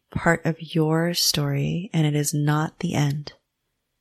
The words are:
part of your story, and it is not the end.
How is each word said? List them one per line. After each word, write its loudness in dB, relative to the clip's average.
part 2
of -4
your 2
story, -2
and 4
it 2
is 0
not 0
the -4
end. -2